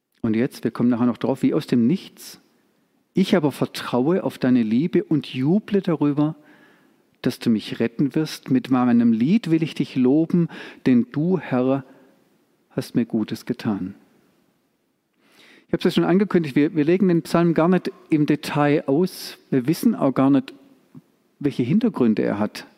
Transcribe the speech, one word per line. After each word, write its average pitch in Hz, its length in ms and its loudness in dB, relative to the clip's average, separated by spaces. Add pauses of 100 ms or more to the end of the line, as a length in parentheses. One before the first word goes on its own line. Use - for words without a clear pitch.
(220)
Und 113 140 -2
jetzt, - 280 -4
wir 117 80 -4
kommen 120 180 0
nachher 120 160 0
noch 120 120 0
drauf, 127 260 -4
wie 131 100 0
aus 156 140 -4
dem 120 200 0
Nichts. - 520 -6 (720)
„Ich 196 220 2
aber 147 160 2
vertraue 131 720 -2
auf - 140 -8
deine 127 260 2
Liebe 127 400 0
und 143 240 -4
juble 175 540 -2
darüber, 151 540 0 (840)
dass 127 180 -2
du - 100 -2
mich 110 320 -2
retten 123 340 -2
wirst. - 340 -6
Mit 127 220 -2
meinem 120 400 4
Lied 151 400 0
will 160 100 2
ich 160 140 -4
dich - 220 -4
loben, 160 500 2 (380)
denn 123 260 4
du, 175 260 0
Herr, 131 460 -2 (880)
hast - 260 -8
mir 120 100 2
Gutes 110 400 -6
getan.“ 101 500 -6 (1700)
Ich - 60 -4
habe 170 60 -2
es - 40 -4
ja 185 80 2
schon 165 140 2
angekündigt, 175 500 0
wir, 147 200 2
wir 151 100 0
legen 185 240 2
den 165 120 2
Psalm 170 320 2
gar 160 140 2
nicht 185 240 2 (180)
im 151 160 2
Detail 147 640 0
aus. 165 500 -2 (140)
Wir 127 160 0
wissen 190 260 0
auch 139 200 0
gar 139 180 2
nicht, 135 220 0 (840)
welche 143 240 -2
Hintergründe 131 640 2
er 113 160 -2
hat. - 260 -6 (120)